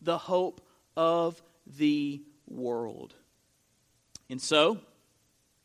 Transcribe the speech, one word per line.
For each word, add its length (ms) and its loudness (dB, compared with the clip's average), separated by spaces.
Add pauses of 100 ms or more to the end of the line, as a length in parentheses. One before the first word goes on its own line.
the 160 0
hope 500 -2 (300)
of 420 2 (380)
the 460 0 (240)
world. 680 -8 (1160)
And 80 -10
so, 380 4 (880)